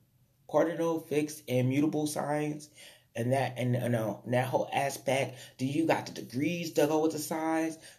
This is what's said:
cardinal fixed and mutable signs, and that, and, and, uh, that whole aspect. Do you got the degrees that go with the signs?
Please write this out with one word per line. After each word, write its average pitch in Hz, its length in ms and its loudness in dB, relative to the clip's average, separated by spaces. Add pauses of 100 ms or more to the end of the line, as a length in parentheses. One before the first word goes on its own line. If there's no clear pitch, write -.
(500)
cardinal 165 500 2
fixed 151 480 -2
and 127 200 4
mutable 151 380 2
signs, 151 640 -2 (460)
and 117 180 0
that, 123 240 0
and, 123 180 2
and, 120 220 2
uh, 107 200 -2 (100)
that 123 200 2
whole - 240 0
aspect. 135 680 0 (180)
Do 127 80 -2
you 156 220 2
got - 180 2
the - 80 -12
degrees 156 640 -4
that 147 160 6
go 156 100 4
with 160 120 2
the 151 60 -6
signs? 160 600 -2 (200)